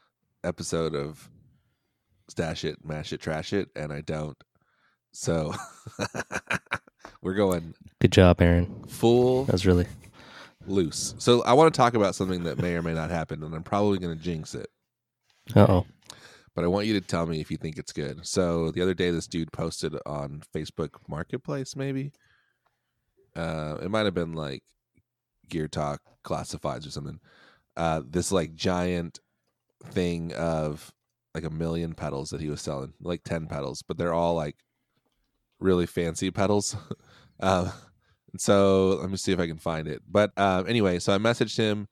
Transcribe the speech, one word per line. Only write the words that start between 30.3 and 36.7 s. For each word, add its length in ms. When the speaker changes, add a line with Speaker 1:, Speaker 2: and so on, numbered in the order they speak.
Speaker 1:
of, 600
like, 100
a 60
million 440
pedals 360
that 100
he 80
was 140
selling, 400
like, 200
ten 240
pedals, 360
but 160
they're 160
all, 200
like, 220
really 260
fancy 460
pedals. 480